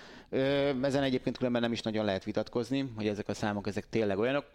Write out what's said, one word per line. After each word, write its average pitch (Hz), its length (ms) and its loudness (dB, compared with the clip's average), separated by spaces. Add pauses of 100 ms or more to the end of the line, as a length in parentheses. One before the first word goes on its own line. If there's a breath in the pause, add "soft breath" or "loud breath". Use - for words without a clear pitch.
(300 loud breath)
Ö, 139 400 2 (120)
ezen 139 220 2
egyébként 127 340 0
különben 120 240 2
nem 117 100 2
is 110 100 -2
nagyon 107 240 0
lehet 95 180 2
vitatkozni, 123 720 -2
hogy 107 120 -2
ezek 104 200 -2
a 104 60 -2
számok, 104 340 -2
ezek 101 220 -4
tényleg 104 300 2
olyanok. 135 360 2